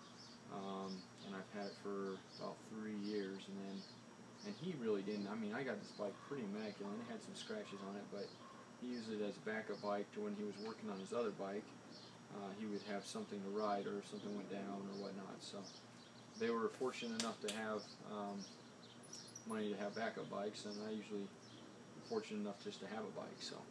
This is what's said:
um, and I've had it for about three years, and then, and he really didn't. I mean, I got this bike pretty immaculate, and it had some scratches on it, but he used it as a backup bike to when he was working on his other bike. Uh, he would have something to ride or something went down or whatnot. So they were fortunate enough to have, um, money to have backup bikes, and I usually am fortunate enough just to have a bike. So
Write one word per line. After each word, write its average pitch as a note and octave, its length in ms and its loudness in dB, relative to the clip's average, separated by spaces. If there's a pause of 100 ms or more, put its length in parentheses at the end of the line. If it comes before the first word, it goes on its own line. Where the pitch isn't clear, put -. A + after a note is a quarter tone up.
(540)
um, F#2+ 420 0 (300)
and G2 100 -2
I've F#2+ 240 -2
had G2+ 80 2
it - 140 -4
for G2 380 2 (200)
about G2 160 -2 (160)
three G#2+ 320 0
years, G2 440 4
and G2 100 -4 (100)
then, G2 140 -2 (640)
and G3+ 160 0
he F3 180 2
really F#3+ 220 6
didn't. G#2+ 260 2
I G#2 80 0
mean, G#2+ 180 2
I C3+ 100 2
got A2 160 2
this - 200 -6
bike G#2 140 2 (140)
pretty C#3+ 160 0
immaculate, G3+ 480 0
and A3+ 160 -2
it A#3 40 -2
had G#3+ 120 -4
some G3 120 -6
scratches - 440 -2 (100)
on G2 60 0
it, G2+ 160 -2
but G2+ 160 0 (520)
he B2 160 2
used A2+ 160 0
it G#2 120 4
as G2 120 2
a - 120 -8
backup G#2+ 340 2
bike G2+ 340 4
to G#2+ 60 2
when G#2 140 2
he G#2 80 2
was G#2 120 2 (100)
working A3 240 -2
on F#3+ 100 0
his F#3+ 120 -4
other A3+ 200 6
bike. G#2+ 320 2 (720)
Uh, G2 240 -2
he A2 60 0
would G#2 160 2 (100)
have G2 140 2
something G#2 360 -2
to G2 80 -2
ride G2+ 360 6
or G2+ 240 2
something G#2 260 -2
went G2 160 -2
down G2 300 0
or G2 220 -2
whatnot. G2 360 -4
So - 180 -6 (840)
they A2+ 100 6
were A2+ 200 8 (100)
fortunate A#2+ 420 4
enough A2+ 200 2
to G#2 120 2
have, A2 280 4 (300)
um, G2+ 260 0 (1120)
money - 260 4
to G3 40 0
have G3+ 180 2
backup - 340 2
bikes, G#2 360 0
and G#2 80 -2 (140)
I A2 40 0
usually G#2 300 0
am - 880 -8
fortunate G#3 320 2
enough - 220 0
just - 180 -2
to F#2+ 60 -2
have A2 160 0
a - 160 -2
bike. - 200 -4
So - 160 -2 (160)